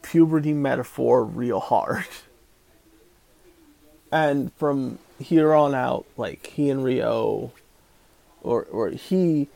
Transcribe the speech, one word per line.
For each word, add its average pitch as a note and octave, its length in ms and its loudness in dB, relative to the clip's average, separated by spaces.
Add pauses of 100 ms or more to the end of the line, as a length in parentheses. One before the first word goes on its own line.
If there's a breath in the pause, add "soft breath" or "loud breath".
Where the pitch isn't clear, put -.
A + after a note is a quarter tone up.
puberty D#3 520 2
metaphor B2+ 680 0
real A2+ 360 -4
hard. - 500 -2
<laughs> - 60 -18 (2000)
And C#3+ 420 0
from C#3 440 -2 (200)
here D#3 340 4
on D3 200 4
out, B2 320 -2 (120)
like, G2+ 280 -8
he C#3+ 240 -2
and C3+ 140 -2
Ryo, A2+ 720 -2 (880)
or, A#2 220 -2
or G2+ 240 -4
he E3 680 0